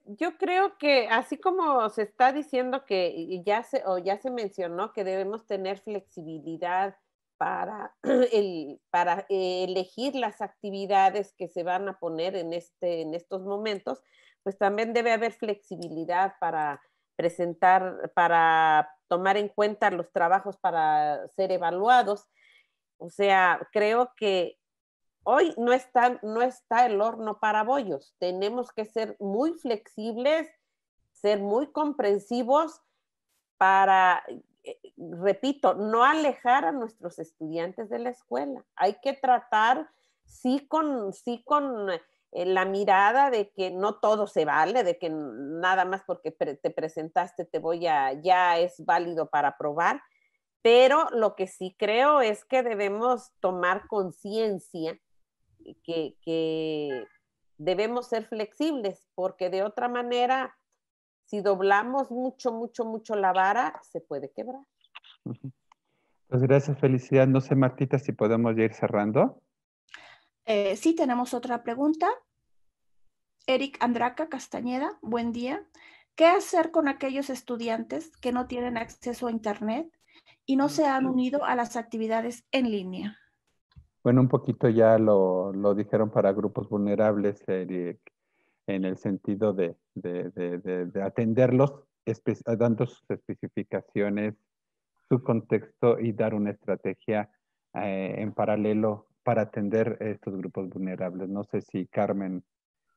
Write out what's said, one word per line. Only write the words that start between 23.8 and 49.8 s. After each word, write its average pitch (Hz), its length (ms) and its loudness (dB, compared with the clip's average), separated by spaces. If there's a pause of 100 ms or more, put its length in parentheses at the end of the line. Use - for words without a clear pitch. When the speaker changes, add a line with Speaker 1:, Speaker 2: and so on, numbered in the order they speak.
Speaker 1:
que 190 420 -2 (680)
hoy 294 320 4
no 240 160 2
está, 247 480 2
no 214 200 -4
está 247 440 2
el 202 160 0
horno 220 380 -4
para 214 240 0
bollos. 220 560 -4
Tenemos 202 520 -4
que 214 140 -8
ser 214 340 -6
muy 220 340 -2
flexibles, 247 960 -4 (640)
ser 208 280 0
muy 214 320 -2
comprensivos 254 1080 0 (760)
para, 190 640 6 (400)
eh, - 160 -14 (160)
repito, 190 800 0
no 214 300 0
alejar 285 640 2
a 320 60 0
nuestros 220 480 -10
estudiantes 165 720 -8
de 233 100 -6
la 240 120 -6
escuela. 262 520 -8 (120)
Hay 196 260 0
que 269 120 -4
tratar, 247 760 0 (340)
sí, 277 440 -2
con, 285 440 -2
sí, 240 320 -8
con, 269 460 -2
eh, - 560 -8
la 185 200 2
mirada 202 640 4
de 208 200 -2
que 185 200 -4
no 196 240 -2
todo 208 320 2
se 160 180 0
vale, 156 380 2
de 175 160 0
que 170 100 -4
nada 156 760 -2
más 190 200 -6
porque 175 260 -8
pre-, 147 260 -6
te - 120 -4
presentaste 160 760 -4
te - 120 -8
voy 165 300 -2
a, 139 260 2
ya 175 460 2
es 170 260 -2
válido 170 440 0
para 143 200 2
aprobar, 165 540 -2 (580)